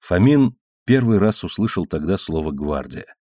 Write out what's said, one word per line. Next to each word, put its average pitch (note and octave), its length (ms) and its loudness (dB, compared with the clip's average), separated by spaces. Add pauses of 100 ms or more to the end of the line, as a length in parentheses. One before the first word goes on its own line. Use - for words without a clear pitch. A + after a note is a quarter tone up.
Фомин B2+ 560 4 (300)
первый A#2+ 320 4
раз G#2+ 260 0
услышал G2 420 -4
тогда D#2+ 300 -2
слово D#2+ 340 -4
«гвардия». C#2+ 640 -8 (120)